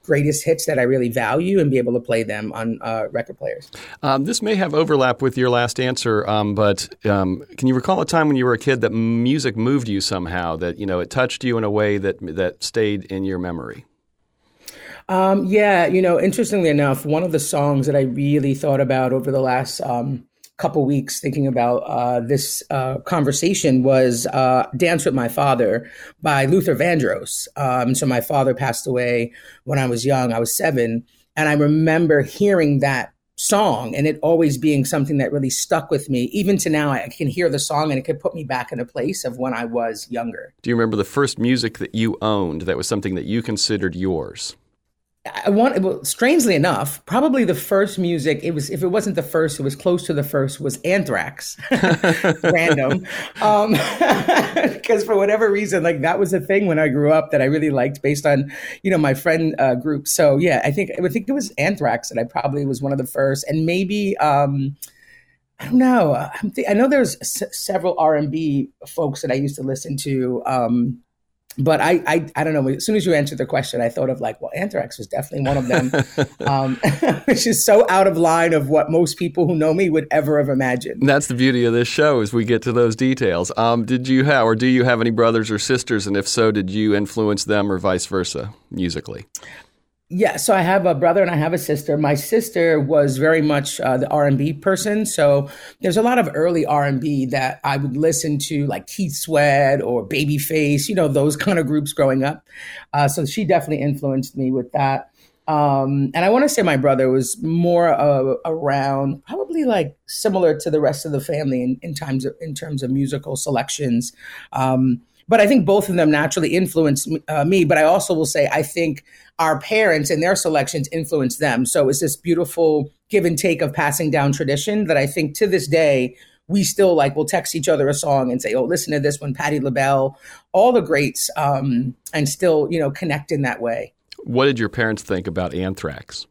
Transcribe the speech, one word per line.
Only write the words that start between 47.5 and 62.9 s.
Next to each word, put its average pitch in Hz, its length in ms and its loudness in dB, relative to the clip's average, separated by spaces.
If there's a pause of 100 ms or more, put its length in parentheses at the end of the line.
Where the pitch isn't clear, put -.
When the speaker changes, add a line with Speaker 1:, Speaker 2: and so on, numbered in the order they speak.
Speaker 1:
first 196 460 -2
music, 160 460 -2
it 170 80 -2
was, 143 180 -4
if 165 140 -4
it - 20 0
wasn't 190 300 -2
the 160 80 -2
first, 160 340 -2
it 143 60 -6
was 139 100 -2
close 175 320 -2
to 165 80 -4
the 143 80 -2
first, 143 380 -4
was 135 220 -4
Anthrax. 160 840 -4
<laughs> 170 800 0
Random. 165 600 2 (380)
Um, 214 320 4
<laughs> - 1120 0
'cause 208 200 2
for 220 120 0
whatever 208 340 2
reason, 196 320 0
like, 160 200 0
that 170 180 0
was 185 120 0
a 185 60 0
thing 196 280 0
when 156 120 2
I 156 80 2
grew 147 260 2
up 156 200 2
that 139 100 4
I 131 40 4
really 151 240 2
liked 135 320 0
based 143 220 -2
on, 143 280 2 (320)
you 196 80 0
know, 175 60 4
my 139 160 2
friend, 160 440 0
uh, 131 160 4
group. 143 320 -4
So 147 300 4
yeah, 151 280 2
I 143 60 2
think, 175 220 -2
I 180 160 -2
think 208 200 -4
it 269 40 -2
was 277 260 -2
Anthrax 143 520 0
that 113 100 -4
I 120 40 -2
probably 143 400 -4
was 131 160 -2
one 139 120 -2